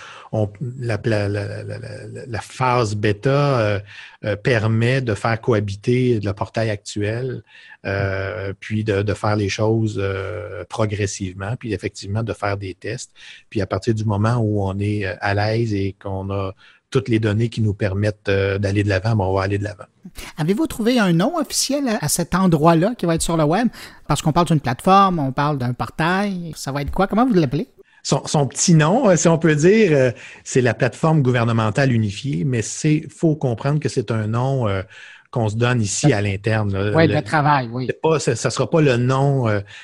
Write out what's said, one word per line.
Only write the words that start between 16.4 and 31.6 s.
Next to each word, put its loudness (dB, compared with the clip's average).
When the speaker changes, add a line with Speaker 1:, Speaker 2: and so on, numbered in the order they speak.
Speaker 1:
toutes 0
les 4
données 0
qui -6
nous 0
permettent, -2
euh, 0
d'aller 0
de 0
l'avant, 0
ben, 0
on 0
va 0
aller -2
de -6
l'avant. -12
Speaker 2:
Avez-vous 0
trouvé 0
un 4
nom 2
officiel -2
à, -2
à -2
cet -2
endroit-là 4
qui -6
va 0
être -2
sur 0
le 2
web ? 2
Parce 0
qu'on 2
parle 2
d'une 2
plateforme, 4
on -2
parle 0
d'un -2
portail. -4
Ça -8
va -4
être -6
quoi ? 0
Comment 2
vous 4
l'appelez ? 2
Speaker 1:
Son, 0
son 2
petit 2
nom, 6
euh, 6
si 4
on 6
peut 4
dire, 6
euh, 4
c'est 2
la 4
plateforme 2
gouvernementale 2